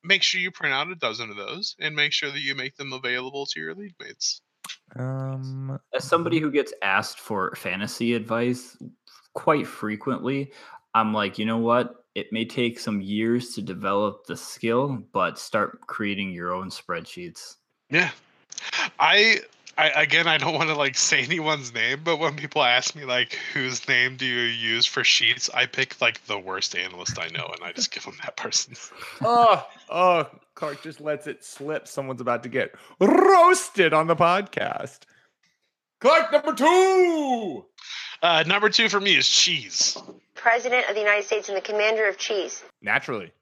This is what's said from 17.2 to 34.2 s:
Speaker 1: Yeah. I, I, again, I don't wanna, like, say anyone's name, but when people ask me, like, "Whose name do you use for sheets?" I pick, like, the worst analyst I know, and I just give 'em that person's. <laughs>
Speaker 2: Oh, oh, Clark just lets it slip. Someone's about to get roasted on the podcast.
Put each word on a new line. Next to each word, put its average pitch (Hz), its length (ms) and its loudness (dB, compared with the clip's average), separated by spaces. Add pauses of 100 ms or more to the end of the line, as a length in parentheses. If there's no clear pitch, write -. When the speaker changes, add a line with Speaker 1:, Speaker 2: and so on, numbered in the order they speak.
Speaker 1:
Yeah. 165 200 0 (880)
I, 202 420 4 (360)
I, 156 140 4
again, 151 360 2
I 156 120 2
don't 160 160 -2
wanna, 156 200 0
like, 139 220 0
say 139 260 2
anyone's 151 520 -2
name, 120 280 -2
but 165 160 0
when 151 160 -2
people 147 280 -2
ask 127 320 2
me, 147 100 -14
like, 123 300 -2 (180)
"Whose 127 340 -4
name 127 300 2
do 131 80 -6
you 123 200 -2
use 117 420 0
for 123 180 -2
sheets?" - 480 2
I 123 140 2
pick, - 340 -4
like, 117 260 0
the 104 120 -4
worst 95 360 -6
analyst 90 460 -8
I 82 80 -6
know, 82 240 -8
and 85 100 -12
I 87 100 -10
just - 200 -4
give - 140 -12
'em - 160 -14
that - 160 -10
person's. - 520 -6 (160)
<laughs> - 140 -16
Speaker 2:
Oh, 233 460 6 (240)
oh, 175 400 4 (240)
Clark 147 280 -8
just 156 200 -14
lets 151 240 -4
it - 180 -12
slip. 143 420 -8
Someone's 131 360 -8
about 120 220 -2
to 123 40 -10
get 120 260 -4 (240)
roasted 349 960 8
on 160 140 4
the 165 100 4
podcast. - 840 0 (1000)